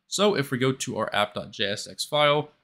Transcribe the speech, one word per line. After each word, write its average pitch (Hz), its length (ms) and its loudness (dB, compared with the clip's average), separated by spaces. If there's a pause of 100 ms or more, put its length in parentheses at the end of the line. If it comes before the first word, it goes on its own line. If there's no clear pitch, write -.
So 202 300 2
if 139 160 -2
we 123 60 0
go 131 120 2
to 104 280 -4
our - 140 -4
app 104 220 2
dot - 160 -10
J 107 140 -4
S 101 240 -4
X - 160 -10
file, 147 460 2 (140)